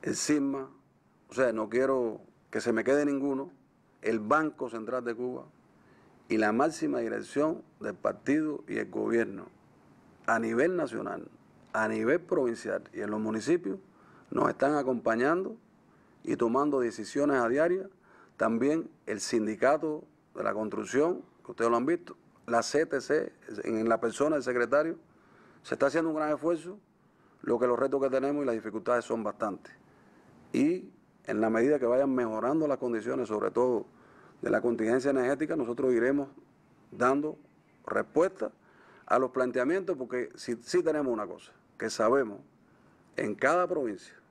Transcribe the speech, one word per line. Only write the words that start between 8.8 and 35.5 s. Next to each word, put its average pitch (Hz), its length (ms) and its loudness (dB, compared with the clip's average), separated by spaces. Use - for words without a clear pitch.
gobierno 107 580 -2
a 113 120 2
nivel 120 380 2
nacional, 113 520 -6
a 110 160 0
nivel 110 320 0
provincial 117 720 -2
y - 80 -8
en 104 100 -4
los 107 80 -2
municipios 110 600 -2
nos - 180 0
están 147 280 2
acompañando 131 800 0
y - 120 0
tomando 135 440 2
decisiones 131 580 0
a 117 100 2
diario. 175 420 2
También 120 520 0
el 104 140 -6
sindicato 131 840 0
de - 80 -8
la 107 120 -2
construcción, 110 680 -2
que - 60 -16
ustedes 117 200 0
lo 117 60 4
han 123 100 0
visto, 170 300 -4
la 117 160 2
C 147 240 0
T 139 140 -2
C, 147 320 -2
en 113 240 0
la 113 120 4
persona 143 360 0
del 135 60 -2
secretario, 127 540 0
se - 120 -4
está - 120 2
haciendo 160 240 2
un 151 60 -2
gran 151 160 0
esfuerzo, 165 460 -2
lo 120 160 0
que 123 80 2
los 120 120 2
retos 135 220 2
que 135 100 0
tenemos 139 320 0
y 139 40 -2
las 120 80 0
dificultades 110 500 -2
son 113 180 -4
bastantes. 101 500 -6
Y 165 380 2
en 104 160 -2
la 110 100 2
medida 123 280 4
que 127 80 0
vayan 131 280 2
mejorando 123 520 0
las 135 120 0
condiciones, 120 500 -4
sobre 104 220 -2
todo 123 360 2
de 139 100 -2
la 117 100 2
contingencia 120 500 0
energética, 139 460 0